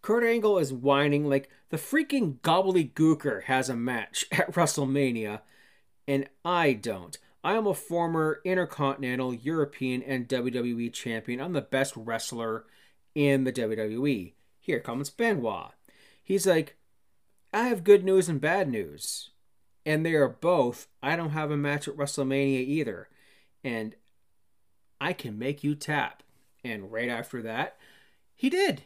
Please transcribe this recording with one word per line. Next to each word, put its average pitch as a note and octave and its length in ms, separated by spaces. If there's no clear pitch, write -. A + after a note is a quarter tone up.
Kurt A#3 240
Angle G#3+ 340
is C3+ 140
whining C#3+ 560
like C#3 220
the D#3+ 80
freaking C4 640
gobbledygooker D#3+ 1040
has C3 240
a B2+ 80
match A#2 520
<laughs> - 40
at E3 200
WrestleMania, C3 880
and C#3 200
I E3+ 300
don't. G#2 440
"I F#3+ 140
am A3 100
a G3 80
former E3 720
Intercontinental, C3+ 920
European, C3 680
and B2+ 260
W B2+ 220
W A#2+ 280
E A#2 120
champion. A#2 500
I'm F3 140
the C#3+ 60
best C3+ 360
wrestler A2+ 680
in C#3 300
the B2+ 80
W A2 240
W A2 300
E." G#2 280
Here B2+ 200
comes B2+ 300
Benoit. B2 600
He's F#3+ 240
like, E3 300
"I A#3 160
have G3 160
good G3+ 180
news F#3 280
and D3 100
bad E3+ 300
news. E2 600
And D#3 220
they D#3+ 80
are C#3 140
both, C#3+ 600
"I D3 140
don't E3 140
have D3+ 200
a D3 80
match C#3+ 280
at C#3+ 100
WrestleMania C#3 640
either." B2+ 500
And A2+ 320
I D#3+ 140
can G#2+ 260
make C#3 240
you D3 120
tap." D3 480
And G#2 260
right A#2 200
after A#2 320
that, A2+ 340
he - 140
did. F4+ 380